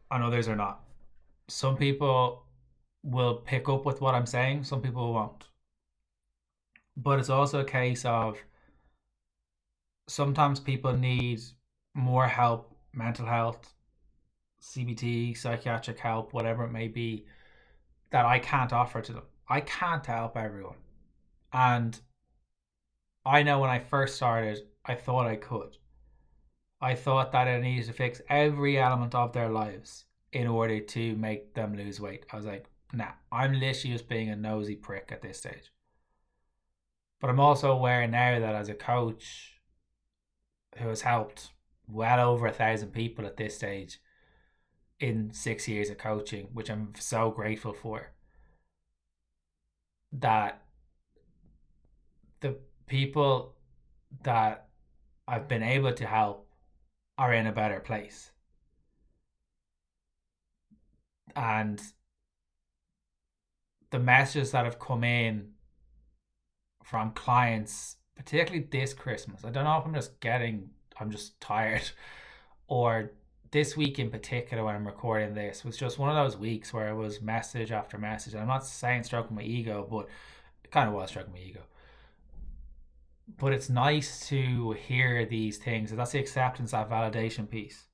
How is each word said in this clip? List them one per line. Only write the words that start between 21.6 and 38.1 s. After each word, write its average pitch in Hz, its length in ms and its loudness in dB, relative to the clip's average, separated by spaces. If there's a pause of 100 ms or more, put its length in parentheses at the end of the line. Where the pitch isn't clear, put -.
I 143 180 8
know 143 160 6
when 135 120 4
I 123 80 2
first 135 380 0
started, 113 420 2 (260)
I 123 100 -2
thought 123 300 0
I 113 100 0
could. - 420 -8 (1000)
I 131 160 0
thought 135 360 2
that 127 160 4
I 123 120 2
needed 123 280 0
to 117 60 -8
fix 123 360 -4
every 143 480 4
element 127 380 2
of 120 180 2
their 117 160 0
lives 107 560 -6 (260)
in 120 160 -2
order 113 320 2
to 113 360 -2
make 107 380 -4
them 107 220 -4
lose 101 240 -8
weight. 98 320 -10
I - 40 -10
was 107 100 -10
like, 98 240 -10 (240)
"Nah, 113 200 -6 (180)
I'm 131 220 2
literally 131 400 -2
just 113 140 -6
being 110 220 -2
a 107 60 -4
nosy 107 400 -4
prick 98 360 -12
at 110 100 -10
this 92 180 -14
stage." - 320 -14 (1500)
But 135 100 0
I'm 127 100 4
also 143 320 8
aware 123 360 4
now 120 320 4